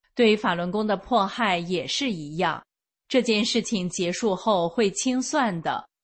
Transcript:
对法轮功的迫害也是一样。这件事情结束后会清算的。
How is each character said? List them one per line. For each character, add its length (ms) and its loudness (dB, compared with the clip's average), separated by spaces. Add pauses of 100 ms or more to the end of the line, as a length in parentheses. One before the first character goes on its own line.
(140)
对 220 6
法 180 0
轮 160 -4
功 160 -2
的 120 0
迫 280 2
害 340 0
也 280 -4
是 240 -2
一 260 -8
样。 240 -2 (460)
这 140 4
件 240 2
事 160 0
情 260 -4
结 240 -2
束 240 0
后 320 2
会 240 2
清 300 -2
算 400 0
的。 260 -6 (160)